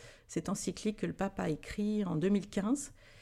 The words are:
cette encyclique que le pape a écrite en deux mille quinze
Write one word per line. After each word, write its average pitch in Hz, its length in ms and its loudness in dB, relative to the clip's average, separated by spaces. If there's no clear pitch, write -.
cette - 200 -4
encyclique 196 500 -2
que - 80 -2
le 165 60 -2
pape 196 280 -4
a 180 80 0
écrite 208 580 0
en 175 100 0
deux 160 120 4
mille 202 200 4
quinze 214 440 0